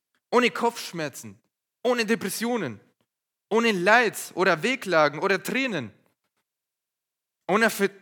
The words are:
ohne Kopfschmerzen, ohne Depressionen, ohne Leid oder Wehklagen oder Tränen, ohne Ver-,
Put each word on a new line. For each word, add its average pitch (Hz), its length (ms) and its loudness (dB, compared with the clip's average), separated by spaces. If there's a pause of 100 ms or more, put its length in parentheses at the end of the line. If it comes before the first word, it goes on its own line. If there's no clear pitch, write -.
(300)
ohne 240 200 4
Kopfschmerzen, 156 920 -6 (420)
ohne 240 220 0
Depressionen, 202 760 -4 (680)
ohne 226 220 2
Leid 202 640 2
oder 175 280 2
Wehklagen 165 580 0
oder 190 200 0
Tränen, 208 520 -6 (1500)
ohne 214 240 4
Ver-, 196 320 -2